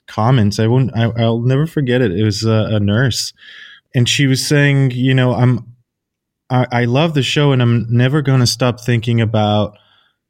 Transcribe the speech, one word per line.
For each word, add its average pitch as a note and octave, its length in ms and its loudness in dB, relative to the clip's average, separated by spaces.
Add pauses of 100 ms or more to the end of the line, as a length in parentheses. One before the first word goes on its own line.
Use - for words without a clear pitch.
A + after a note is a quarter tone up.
comments, A2 540 0
I A2 80 2
won't, B2+ 280 0
I, A2+ 220 0
I'll A#2 240 0
never C3+ 240 0
forget C3 340 -2
it. A2 120 0
It G2 100 -2
was G#2 220 -2
a, A2 260 0
a A2 80 -2
nurse, G#2+ 540 -2 (640)
and A#2+ 120 0
she C#3+ 200 0
was C3 180 -2
saying, C#3 460 2
you B2 200 0
know, B2+ 220 2
I'm, B2 400 0 (760)
I, B2+ 200 0
I A#2+ 140 -2
love D3 300 0
the C#3 80 0
show, C#3+ 300 0
and B2+ 100 2
I'm A#2 260 0
never B2+ 340 2
gonna C3 240 2
stop B2 340 -2
thinking A#2 400 0
about, G#2+ 560 0 (540)